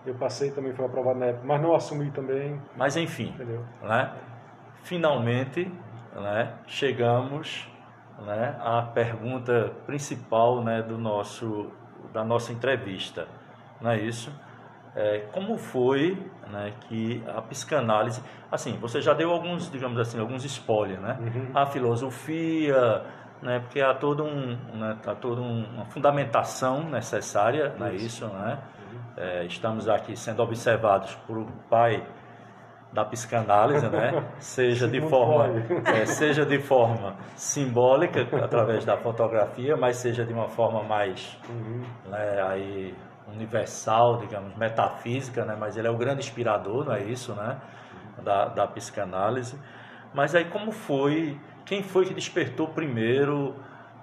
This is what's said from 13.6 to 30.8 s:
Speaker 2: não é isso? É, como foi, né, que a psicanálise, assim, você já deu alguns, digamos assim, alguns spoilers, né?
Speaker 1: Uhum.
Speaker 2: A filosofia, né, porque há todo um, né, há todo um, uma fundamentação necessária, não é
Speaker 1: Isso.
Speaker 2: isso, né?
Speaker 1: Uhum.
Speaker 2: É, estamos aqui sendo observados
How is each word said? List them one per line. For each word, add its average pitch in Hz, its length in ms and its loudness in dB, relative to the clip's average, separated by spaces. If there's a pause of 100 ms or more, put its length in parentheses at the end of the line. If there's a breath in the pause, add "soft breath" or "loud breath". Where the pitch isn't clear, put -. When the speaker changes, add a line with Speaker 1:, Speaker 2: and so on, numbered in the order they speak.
Speaker 2:
não 113 120 0
é 110 80 2
isso? 117 320 -6 (640 loud breath)
É, 107 240 0 (120)
como 202 260 -4
foi, 139 600 2 (340)
né, 104 300 -6
que 113 420 -4 (100)
a 113 100 -6
psicanálise, 117 800 0 (300 loud breath)
assim, 135 280 -4
você 117 220 -4
já 147 120 6
deu 160 180 2
alguns, 170 400 -2
digamos 127 280 -4
assim, 117 200 -2
alguns 123 240 -4
spoilers, 107 560 0
né? 107 220 -4
Speaker 1:
Uhum. 123 320 -4
Speaker 2:
A 139 140 6
filosofia, 135 1400 2 (380 loud breath)
né, 123 180 0
porque 120 200 -6
há 135 140 6
todo 147 320 0
um, 135 320 -4 (160)
né, 110 320 -4
há 104 100 -4
todo 123 260 -4
um, 117 220 -2 (120)
uma 107 100 -8
fundamentação 135 1040 2
necessária, 113 880 0
não 104 100 -4
é 92 80 -4
Speaker 1:
Isso. 117 300 -6
Speaker 2:
isso, - 20 -6
né? 107 300 -6 (340 loud breath)
Speaker 1:
Uhum. 120 80 -14 (160 loud breath)
Speaker 2:
É, 90 300 -4
estamos 110 420 -4
aqui 104 300 0
sendo 113 260 -2
observados 110 720 2 (100)